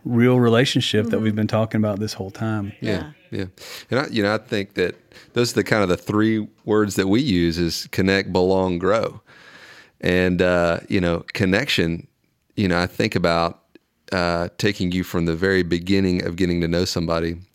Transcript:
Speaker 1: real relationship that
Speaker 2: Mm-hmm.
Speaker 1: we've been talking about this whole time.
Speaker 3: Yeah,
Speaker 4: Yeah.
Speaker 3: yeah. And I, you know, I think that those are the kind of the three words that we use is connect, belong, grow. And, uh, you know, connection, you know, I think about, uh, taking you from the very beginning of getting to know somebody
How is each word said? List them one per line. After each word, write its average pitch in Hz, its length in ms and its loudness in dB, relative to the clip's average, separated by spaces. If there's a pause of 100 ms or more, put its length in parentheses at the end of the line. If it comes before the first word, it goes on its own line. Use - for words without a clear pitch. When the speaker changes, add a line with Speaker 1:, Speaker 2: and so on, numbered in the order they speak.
Speaker 1:
real 123 320 4
relationship 117 680 2
that 113 100 -4
Speaker 2:
Mm-hmm. 110 80 -2
Speaker 1:
we've 107 100 0
been 107 120 0
talking 110 320 -2
about 107 200 0
this 107 140 -6
whole 95 180 -10
time. 107 420 -6 (100)
Speaker 3:
Yeah, 98 220 -4 (260)
Speaker 4:
Yeah. 104 80 -8
Speaker 3:
yeah. 98 60 -6 (460)
And 123 100 0
I, 151 100 -4
you 110 120 -2
know, 104 120 0
I - 20 -2
think 104 380 -6
that 90 220 -2 (360)
those 120 200 0
are - 20 -12
the 101 100 2
kind 107 180 2
of 92 60 0
the 87 80 2
three 107 500 0 (200)
words 104 300 0
that 98 120 2
we 110 140 4
use 87 340 2
is 85 340 -4
connect, 95 400 0
belong, 92 480 2
grow. 101 440 0 (800)
And, 92 420 2
uh, 87 460 2
you 98 120 0
know, 87 320 -2
connection, 92 760 0 (500)
you 101 120 0
know, 87 100 2
I 90 80 0
think 110 280 -2
about, 85 460 0 (520)
uh, 87 360 -2 (100)
taking 101 340 -2
you 90 100 0
from 87 220 -2
the 82 100 0
very 92 280 2
beginning 90 640 0
of 85 120 -4
getting 87 240 0
to 85 80 0
know 85 160 0
somebody 85 520 -2 (180)